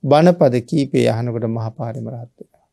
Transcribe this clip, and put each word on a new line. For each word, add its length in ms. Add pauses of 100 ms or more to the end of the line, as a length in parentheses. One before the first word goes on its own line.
බණපද 560
කීපේ 480
අහනකොට 360
මහා 260
පාරේම 380
රහත් 260
වෙනවා. 380